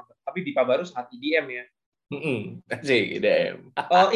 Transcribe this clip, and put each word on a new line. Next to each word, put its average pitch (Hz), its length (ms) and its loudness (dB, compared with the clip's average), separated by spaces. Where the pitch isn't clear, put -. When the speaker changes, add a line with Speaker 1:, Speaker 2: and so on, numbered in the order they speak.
Speaker 1:
tapi - 220 -6
Dipa 139 160 -2
Barus 135 320 0
sangat 123 200 -10
E 123 40 -18
D 127 80 -10
M 139 80 -4
ya. 123 160 -12
Speaker 2:
Mm-mm. 143 260 -4
Asik, 123 480 0
E - 20 -6
D - 80 0
M. - 160 -20
Speaker 1:
Eh, 185 440 4